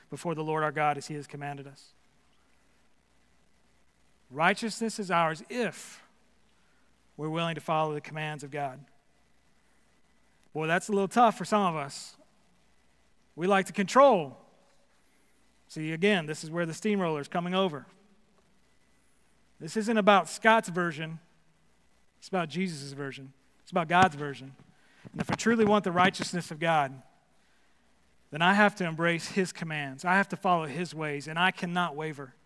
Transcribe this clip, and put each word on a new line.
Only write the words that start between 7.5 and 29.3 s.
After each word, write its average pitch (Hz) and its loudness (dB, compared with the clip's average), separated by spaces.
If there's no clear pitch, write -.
to 151 -10
follow 156 0
the 147 -6
commands 151 -8
of 143 -14
God. 143 -8
Boy, 156 -4
that's 170 0
a 214 -2
little 196 2
tough 226 4
for 185 -6
some 208 2
of 170 0
us. - -10
We 170 -2
like 190 4
to 175 -12
control. 202 6
See, 156 -8
again, 170 2
this 151 -6
is 156 -10
where 170 -2
the 160 -4
steamroller's 170 -2
coming 180 -4
over. 185 0
This 160 -8
isn't 220 0
about 196 6
Scott's 226 4
version. 165 -4
It's - -20
about 175 -2
Jesus' 143 -6
version. 139 -12
It's - -20
about 170 0
God's 175 6
version. 139 -10
And - -8
if - -4
I - -2
truly 226 4
want 208 4
the 185 -4
righteousness 180 0
of 151 -12
God, 147 0
then 147 -4
I 180 6
have 208 4
to 185 -4
embrace 165 -2
his 185 -2